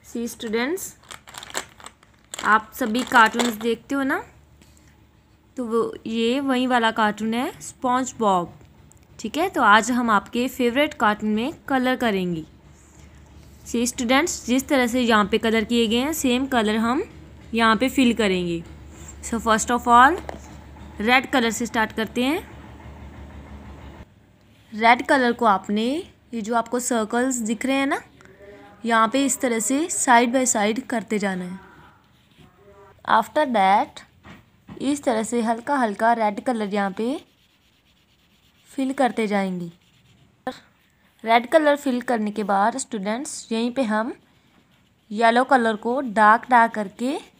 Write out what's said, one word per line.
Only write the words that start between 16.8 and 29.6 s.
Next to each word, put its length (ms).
यहाँ 220
पे 140
फिल 240
करेंगे। 500
So 240
first 320
of 180
all, 240
रेड 300
कलर 200
से 140
स्टार्ट 260
करते 320
हैं। 180
रेड 340
कलर 260
को 120
आपने, 400
ये 80
जो 140
आपको 240
सर्कल्स 560
दिख 300
रहे 100
हैं 120
ना, 120
यहाँ 280
पे 120
इस 160
तरह 180
से 280